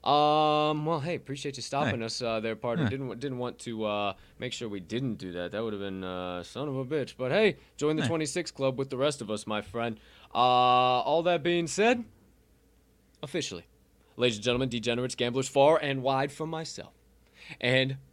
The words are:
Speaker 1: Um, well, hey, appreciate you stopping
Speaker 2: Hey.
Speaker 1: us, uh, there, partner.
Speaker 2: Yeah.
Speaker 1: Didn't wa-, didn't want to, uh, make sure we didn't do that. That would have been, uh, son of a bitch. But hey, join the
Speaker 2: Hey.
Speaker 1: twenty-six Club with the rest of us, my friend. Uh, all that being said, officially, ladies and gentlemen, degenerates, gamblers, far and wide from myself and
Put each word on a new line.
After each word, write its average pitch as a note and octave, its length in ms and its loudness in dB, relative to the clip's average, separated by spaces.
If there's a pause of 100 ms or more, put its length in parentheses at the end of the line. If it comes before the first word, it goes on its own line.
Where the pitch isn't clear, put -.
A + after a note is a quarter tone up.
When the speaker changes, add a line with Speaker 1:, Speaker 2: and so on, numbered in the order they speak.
Speaker 1:
Um, D3+ 840 4
well, D#3+ 160 0
hey, E3 140 -4
appreciate C3+ 420 -8
you A#2 40 -10
stopping C3+ 380 -2
Speaker 2:
Hey. A2+ 60 -4
Speaker 1:
us, - 160 -6
uh, A2+ 180 -2
there, A2+ 160 -2
partner. A#2+ 300 -2
Speaker 2:
Yeah. G#2 40 2
Speaker 1:
Didn't C3+ 200 -4
wa-, G2+ 60 -8
didn't C3 220 -6
want B2 220 -6
to, A2 240 -6
uh, G#2 300 0 (260)
make B2 140 -6
sure A#2 160 -8
we G2+ 100 -8
didn't A2+ 360 -4
do F#2 180 -10
that. F2 180 -6
That G#2 100 -4
would A2+ 120 -4
have G2 80 -8
been, F#2+ 240 -6
uh, F2+ 380 -6
son C#3+ 260 -8
of C3 80 -4
a C3 80 -4
bitch. C3+ 320 -4
But B2+ 160 -2
hey, G#3 240 2 (180)
join D3+ 220 0
the D#3 60 0
Speaker 2:
Hey. B2+ 40 0
Speaker 1:
twenty-six D#3+ 420 -2
Club C3+ 300 -2
with C3+ 100 -4
the C3+ 60 -6
rest C#3 260 0
of G#2 80 -8
us, G#2+ 160 -6
my G#2+ 160 -2
friend. A#2 380 -6 (340)
Uh, - 40 0
all B2 840 6
that E3+ 200 2
being F3 240 2
said, A#3 380 2 (1160)
officially, C#3 440 -6 (500)
ladies A#2 220 2
and G#2 80 -10
gentlemen, B2 240 2
degenerates, A#2+ 460 -2
gamblers, B2 340 0
far D3 280 8
and C#3 240 -2
wide C3+ 300 0
from D#3+ 180 -8
myself - 440 -10 (680)
and C3 380 2 (140)